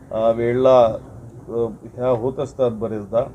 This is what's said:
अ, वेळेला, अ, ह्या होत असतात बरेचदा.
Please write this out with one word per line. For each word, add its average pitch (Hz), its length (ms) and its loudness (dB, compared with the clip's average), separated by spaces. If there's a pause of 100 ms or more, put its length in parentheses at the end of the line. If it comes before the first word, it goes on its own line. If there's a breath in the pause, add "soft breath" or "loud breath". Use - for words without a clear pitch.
(120)
अ, 113 200 2
वेळेला, 120 540 4 (640)
अ, 117 180 -4 (300)
ह्या 123 120 -4
होत 127 320 -2
असतात 127 320 -2
बरेचदा. 107 500 -4 (140)